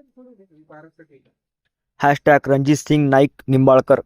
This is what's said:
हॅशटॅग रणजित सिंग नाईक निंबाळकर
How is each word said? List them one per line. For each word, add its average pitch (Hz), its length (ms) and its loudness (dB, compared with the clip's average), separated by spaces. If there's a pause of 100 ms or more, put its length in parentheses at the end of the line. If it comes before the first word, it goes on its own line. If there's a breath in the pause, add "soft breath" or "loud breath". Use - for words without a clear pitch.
(2000)
हॅशटॅग 143 500 -2
रणजित 139 260 0
सिंग 147 320 -2
नाईक 135 400 0
निंबाळकर 131 580 2